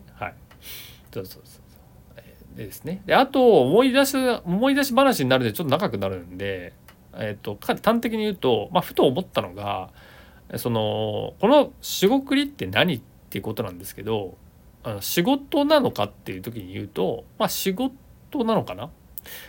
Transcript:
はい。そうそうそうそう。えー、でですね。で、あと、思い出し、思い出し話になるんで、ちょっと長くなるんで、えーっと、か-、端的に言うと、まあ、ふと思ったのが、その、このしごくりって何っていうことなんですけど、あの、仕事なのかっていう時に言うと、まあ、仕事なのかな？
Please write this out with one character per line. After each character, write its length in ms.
は 140
い。 60
そ 100
う 40
そ 140
う 20
そ 0
う 40
そ 140
う。 20
え 180
ー、 20
で 80
で 60
す 120
ね。 220
で、 100
あ 100
と、 360
思 220
い 80
出 140
し、 120
思 520
い 60
出 80
し 100
話 300
に 60
な 80
る 80
ん 20
で、 60
ち 80
ょ 20
っ 40
と 40
長 180
く 80
な 120
る 140
ん 140
で、 360
え 180
ー 40
っ 60
と、 140
か-、 200
端 260
的 120
に 60
言 140
う 20
と、 360
ま 80
あ、 20
ふ 120
と 140
思 140
っ 20
た 180
の 140
が、 340
そ 120
の、 720
こ 60
の 340
し 260
ご 140
く 140
り 80
っ 40
て 200
何 280
っ 60
て 80
い 40
う 20
こ 100
と 100
な 60
ん 100
で 60
す 100
け 80
ど、 340
あ 100
の、 80
仕 220
事 420
な 140
の 120
か 120
っ 80
て 200
い 60
う 40
時 180
に 120
言 140
う 20
と、 380
ま 100
あ、 20
仕 240
事 720
な 80
の 100
か 120
な？ 140